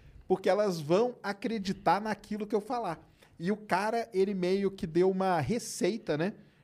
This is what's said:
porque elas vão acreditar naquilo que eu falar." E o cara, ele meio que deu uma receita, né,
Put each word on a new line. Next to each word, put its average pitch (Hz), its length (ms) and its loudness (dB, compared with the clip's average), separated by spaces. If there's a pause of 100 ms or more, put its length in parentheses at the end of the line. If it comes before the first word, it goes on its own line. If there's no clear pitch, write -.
(260)
porque 190 220 2
elas 190 320 2
vão 196 420 2
acreditar 196 800 0
naquilo 214 460 -6
que 214 80 -4
eu 208 60 2
falar." 214 380 -6 (400)
E 175 140 -2
o 208 40 0
cara, 214 560 -2
ele 196 220 2
meio 190 360 0
que 196 160 -8
deu 175 240 4
uma 185 300 0
receita, 196 760 -2
né, 185 140 -2 (320)